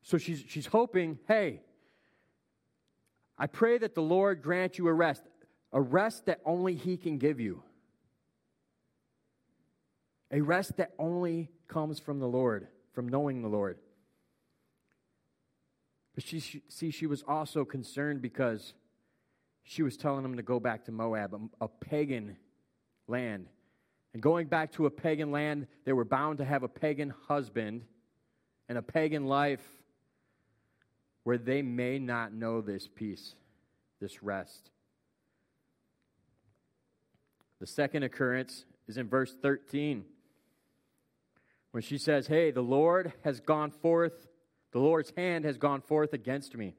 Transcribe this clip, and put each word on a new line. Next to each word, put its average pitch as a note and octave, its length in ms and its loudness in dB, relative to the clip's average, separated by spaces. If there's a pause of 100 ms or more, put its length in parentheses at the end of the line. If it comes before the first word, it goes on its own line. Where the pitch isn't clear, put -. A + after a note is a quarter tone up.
So - 160 0
she's, D3+ 300 -4
she's - 200 -8
hoping, F3+ 600 2
"Hey, G3+ 340 2 (1800)
I C#3+ 100 0
pray A#3 300 4
that A3 160 0
the E3 80 0
Lord F3+ 400 4
grant F3 360 0
you F3 100 2
a E3 60 6
rest, D#3+ 300 4 (500)
a C3+ 80 4
rest F#3 460 2
that F3 180 0
only F3+ 300 0
He F3+ 200 -2
can D#3 220 -4
give C3+ 240 2
you." G2 200 -4 (2750)
A C#3+ 80 2
rest E3+ 380 2
that F3 200 -2
only E3 540 -2 (160)
comes D#3 320 -4
from C#3+ 200 -6
the B2+ 80 -2
Lord, B2 420 2 (240)
from B2 160 -6
knowing C3+ 320 0
the A2 80 -4
Lord. G2 280 -2 (2500)
But D3 100 -8
she, E3 140 -8
she, - 280 -14
see, E3 240 -6
she D#3+ 140 -6
was C#3+ 220 -2
also D3+ 360 -2
concerned C#3 580 -4
because A#2+ 520 -2 (880)
she - 200 -2
was B2+ 120 0
telling C3+ 300 -2
him B2+ 100 -6
to A#2 80 -8
go B2 160 0
back A2+ 260 -2
to A#2 60 -10
Moab, A2 420 -2
a, A2 320 -8
a - 20 -6
pagan C3 680 -4 (720)
land. A2 400 -4 (680)
And A2 80 -10
going E3 260 4
back D#3+ 260 0
to D#3 120 2
a C#3 40 4
pagan D#3 420 0
land, D3 360 -2 (180)
they C3+ 80 2
were B2 100 4
bound C#3+ 360 0
to C#3 60 -2
have C3+ 180 0
a A#2+ 40 -4
pagan C#3+ 460 -2 (140)
husband A#2 560 -4 (840)
and B2 100 -6
a A#2 40 -4
pagan D#3 460 0
life C#3 340 2 (1600)
where A#2+ 140 0
they B2+ 240 -2
may B2 380 -2
not A#2 340 -4
know A2+ 260 -4
this G2+ 340 -8
peace, - 420 -10 (680)
this G2 220 -12
rest. G2 480 -8 (3000)
The - 80 -12
second C#3+ 360 0
occurrence B2+ 640 -2 (220)
is A2 100 -10
in B2 100 -4
verse C3 340 0
thirteen, C#3 640 -2 (1700)
when A#2 120 -4
she C#3+ 140 -6
says, C#3+ 300 2
"Hey, D#3 240 4
the B2+ 120 0
Lord D#3+ 500 4 (100)
has C3+ 160 -2
gone D3+ 300 2
forth, E3 580 2 (440)
the B2 80 0
Lord's D#3 360 4
hand F3 300 -2
has C#3 120 -2
gone C#3 240 2
forth D3+ 320 2
against C3 420 -6
me." G2+ 240 -6